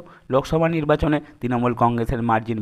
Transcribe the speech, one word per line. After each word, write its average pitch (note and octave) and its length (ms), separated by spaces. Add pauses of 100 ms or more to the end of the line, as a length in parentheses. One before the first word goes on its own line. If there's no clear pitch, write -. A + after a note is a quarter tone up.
(340)
লোকসভা D#3+ 320 (100)
নির্বাচনে D3+ 420 (220)
তৃণমূল B2 320 (100)
কংগ্রেসের A#2 460
মার্জিন A2 340